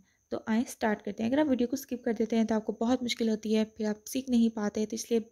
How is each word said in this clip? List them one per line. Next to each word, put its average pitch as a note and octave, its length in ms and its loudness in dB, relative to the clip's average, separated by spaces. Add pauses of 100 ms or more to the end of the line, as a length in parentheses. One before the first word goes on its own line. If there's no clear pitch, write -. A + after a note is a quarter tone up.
(320)
तो - 160 -6
आएँ A3+ 180 2
स्टार्ट G#3 360 -2
करते G#3 200 -6
हैं। A3+ 80 0
अगर C#4 100 2
आप D#4 60 4
वीडियो A#3+ 220 2
को C4+ 100 -4
स्किप - 260 -8
कर A#3+ 100 0
देते A3+ 220 0
हैं A3+ 100 4
तो A3+ 80 0
आपको G#3+ 200 -2
बहुत B3+ 280 0
मुश्किल A#3 280 -2
होती G#3+ 240 -2
है, A3 120 4
फिर A3 200 -6
आप G#3+ 220 -4
सीख C4 220 -6
नहीं A#3 220 6
पाते, G#3 340 -2
तो A3+ 100 -6
इसलिए A3+ 240 0 (120)